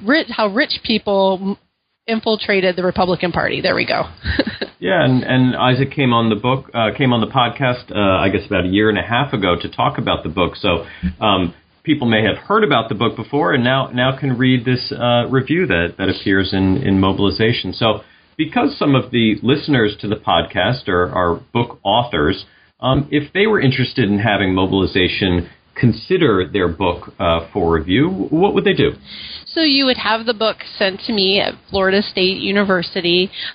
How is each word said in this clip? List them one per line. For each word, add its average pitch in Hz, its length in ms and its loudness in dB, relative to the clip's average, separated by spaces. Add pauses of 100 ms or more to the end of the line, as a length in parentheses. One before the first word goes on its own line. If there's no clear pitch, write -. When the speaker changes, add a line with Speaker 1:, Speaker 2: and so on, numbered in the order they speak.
Speaker 1:
ri-, 285 260 2
how 220 180 -2
rich 226 360 -2
people 196 580 2
m-, 196 160 -4 (500)
infiltrated 208 680 0
the 180 80 -4
Republican 180 480 0
Party. - 300 -2
There 180 140 2
we - 100 0
go. - 200 0
<laughs> - 640 -6 (100)
Speaker 2:
Yeah, 175 240 0
and, 127 180 2
and 127 320 2
Isaac 127 360 2
came 131 200 0
on 113 180 2
the 107 60 2
book, 127 380 -2
uh, 113 240 0
came 127 160 2
on 117 80 2
the 104 60 -2
podcast, 123 680 0
uh, 95 240 2
I 98 100 2
guess 92 180 -2
about 92 180 0
a - 20 -2
year 104 220 4
and 101 80 2
a 92 60 -2
half 120 280 -2
ago 95 300 0
to - 80 -6
talk 135 300 -4
about 90 240 -2
the - 60 -6
book. 85 260 -2
So, 87 320 -2 (360)
um, 92 300 2 (300)
people 139 240 0
may 110 160 2
have 95 140 0
heard 208 260 0
about 123 260 2
the 107 60 -4
book 110 200 -2
before 151 380 -2
and 123 100 2
now, 131 300 0
now 131 260 0
can 127 200 -2
read 127 260 2
this, 127 260 -2
uh, 120 380 0
review 147 380 0
that, 85 320 0
that 95 100 0
appears 98 420 0
in, 95 260 2
in 98 220 2
Mobilization. 95 760 0
So 110 280 -2 (360)
because 156 400 -2
some 139 180 2
of 120 160 0
the 113 320 2
listeners 117 580 0
to 110 60 -8
the 104 80 -2
podcast 92 720 0
are, 87 220 0
are 87 260 0 (180)
book - 300 -2
authors, 101 640 0 (340)
um, 135 320 0
if 143 220 -2
they 196 120 2
were 214 160 2
interested 127 480 0
in 101 80 2
having 98 380 2
Mobilization 92 920 0 (280)
consider 113 760 2
their 92 160 0
book, 85 520 -4
uh, 82 320 0
for 85 220 0
review, 90 360 2 (200)
what 175 240 2
would 185 100 0
they 196 100 2
do? - 180 2 (560)
Speaker 1:
So - 140 -4
you 277 240 2
would 254 120 0
have 220 280 -2
the 220 80 -2
book 214 240 -2 (200)
sent 190 300 -2
to 233 60 -2
me 196 260 2
at - 160 -2 (140)
Florida 190 320 0
State 190 360 -2
University. 185 920 0 (240)